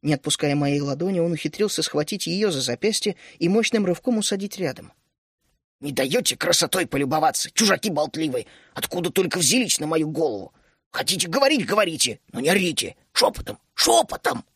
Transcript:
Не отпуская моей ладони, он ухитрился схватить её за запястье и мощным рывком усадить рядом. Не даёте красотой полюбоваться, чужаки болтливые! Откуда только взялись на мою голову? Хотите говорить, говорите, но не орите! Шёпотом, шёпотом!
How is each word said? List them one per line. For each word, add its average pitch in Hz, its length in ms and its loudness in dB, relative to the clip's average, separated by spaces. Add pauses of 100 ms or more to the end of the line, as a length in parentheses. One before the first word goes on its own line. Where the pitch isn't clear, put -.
Не 151 120 0
отпуская 147 420 0
моей 143 260 2
ладони, 151 380 -2
он 170 120 2
ухитрился 170 500 -2
схватить 151 460 -2
её 196 240 0
за 139 100 -2
запястье 185 540 -2 (240)
и 170 100 2
мощным 214 360 2
рывком 185 320 0
усадить 202 400 -4
рядом. 160 360 -8 (880)
Не 147 100 -8
даёте 139 460 0
красотой 170 480 0
полюбоваться, 143 680 0
чужаки 208 380 0
болтливые! 151 580 -4 (260)
Откуда - 360 -4
только 185 300 0
взялись 196 400 2
на 156 80 -4
мою 160 220 0
голову? 135 440 -2 (380)
Хотите 196 360 -2
говорить, 277 380 2
говорите, 170 540 0 (120)
но - 80 -8
не 135 100 0
орите! 180 460 0 (180)
Шёпотом, - 460 0 (140)
шёпотом! - 720 2 (100)